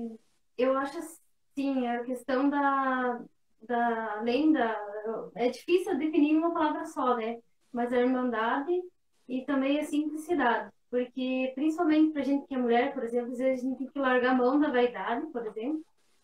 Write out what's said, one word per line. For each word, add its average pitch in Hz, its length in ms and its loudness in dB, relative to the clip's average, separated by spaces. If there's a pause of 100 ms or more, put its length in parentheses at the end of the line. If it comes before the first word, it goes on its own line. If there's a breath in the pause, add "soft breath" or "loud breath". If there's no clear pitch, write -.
(580)
eu 262 180 4
acho 285 220 -4
assim, 277 880 -6
a 240 160 -2
questão 262 460 0
da, 262 680 0 (420)
da, 226 560 -2
além 254 340 2
da, 226 240 2 (580)
é 240 140 0
difícil 359 500 0
definir 311 340 2
em 311 60 4
uma 339 140 2
palavra 311 340 0
só, 247 300 0
né? 233 240 -4 (320)
Mas 240 200 -2
a 254 60 2
irmandade 254 760 0 (560)
e 254 160 -4
também 285 360 0
a 302 40 -2
simplicidade, 294 840 0 (200)
porque 254 640 -2
principalmente 311 580 2
pra 277 100 -2
gente 277 240 0
que 277 80 -8
é 254 40 -2
mulher, 247 360 2
por 240 100 -6
exemplo, 240 280 -4
às 233 60 -8
vezes 254 260 0
a 262 40 -2
gente 262 100 -4
tem 262 100 -6
que - 100 -8
largar 254 340 4
a - 20 4
mão 254 240 4
da 294 120 4
vaidade, 240 580 0
por 233 180 -8
exemplo, 240 380 -6 (400)